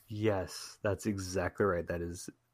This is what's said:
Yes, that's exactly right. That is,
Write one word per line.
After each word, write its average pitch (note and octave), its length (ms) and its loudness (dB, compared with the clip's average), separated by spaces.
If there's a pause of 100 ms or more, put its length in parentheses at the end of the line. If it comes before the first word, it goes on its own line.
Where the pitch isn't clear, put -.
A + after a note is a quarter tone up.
Yes, G#2 760 0
that's G2+ 220 0
exactly F#2+ 600 0
right. E2+ 220 2
That F2 140 -2
is, F2 280 -6 (240)